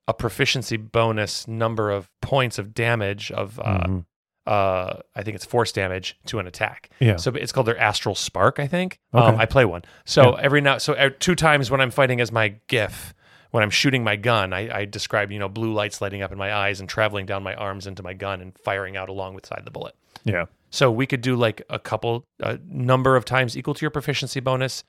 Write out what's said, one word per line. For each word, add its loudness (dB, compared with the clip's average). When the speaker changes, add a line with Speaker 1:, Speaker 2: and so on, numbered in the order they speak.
Speaker 1:
a 0
proficiency -2
bonus -2
number -2
of -4
points 0
of -10
damage -2
of, -6
uh, -6
Speaker 2:
Mm-hmm. 0
Speaker 1:
uh, 0
I -8
think -6
it's -12
force 0
damage -4
to -6
an -6
attack. -6
Speaker 2:
Yeah. 6
Speaker 1:
So -2
it's -6
called 2
their 0
Astral 2
Spark, 2
I -2
think. -4
Speaker 2:
Okay. 8
Speaker 1:
Um, 8
I 4
play 6
one. -2
So 8
Speaker 2:
Yeah. -2
Speaker 1:
every 4
now, 4
so, -2
uh, 4
two 2
times 4
when 2
I'm 2
fighting 2
as 0
my 0
Gif, -2
when 2
I'm 2
shooting 2
my 0
gun, 0
I, -6
I -4
describe, -4
you -8
know, -4
blue -4
lights -4
lighting -6
up -8
in -12
my -4
eyes -2
and -12
traveling -2
down -4
my -6
arms -8
into -12
my -10
gun -8
and -18
firing -6
out -8
along -8
with -18
the -20
side -10
of -20
the -16
bullet. -14
Speaker 2:
Yeah. 0
Speaker 1:
So 4
we 0
could -4
do, 0
like, 0
a -6
couple, -4
a -4
number 4
of 2
times 0
equal -6
to -10
your -2
proficiency -4
bonus. -2